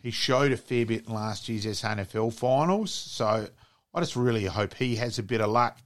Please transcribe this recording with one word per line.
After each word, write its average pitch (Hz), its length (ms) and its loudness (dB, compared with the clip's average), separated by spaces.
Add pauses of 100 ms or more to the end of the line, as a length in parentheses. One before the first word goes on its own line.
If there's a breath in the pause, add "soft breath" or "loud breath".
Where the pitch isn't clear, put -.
He 120 100 -6
showed 135 420 4
a 123 40 0
fair 120 280 0
bit 110 220 -2
in 113 60 -6
last 107 360 -6
year's 110 160 -4
S 107 180 -4
A 110 80 -2
N 104 80 -2
F 95 160 -8
L 110 160 2
finals, 160 640 2
so 110 540 -2 (460)
I 165 60 -4
just 170 160 -2
really 117 300 2
hope 98 300 -2
he 123 200 -2
has 120 240 -4
a 120 40 -6
bit 110 180 0
of 104 80 2
luck. 117 360 2